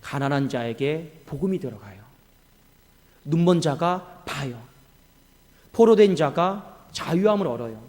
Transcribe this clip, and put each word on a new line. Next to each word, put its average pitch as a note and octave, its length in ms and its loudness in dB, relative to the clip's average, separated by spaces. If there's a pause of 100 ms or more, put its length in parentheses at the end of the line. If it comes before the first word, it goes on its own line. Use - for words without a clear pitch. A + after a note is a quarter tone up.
가난한 C#3 480 -2
자에게 C3+ 600 -4 (140)
복음이 F3 340 -4
들어가요. G#2 400 -14 (1300)
눈먼 E3+ 360 2
자가 E3+ 640 -4
봐요. C3 340 -10 (1120)
포로된 G#3+ 420 6
자가 E3+ 640 -2 (160)
자유함을 G3 540 0
얻어요. A#2 420 -8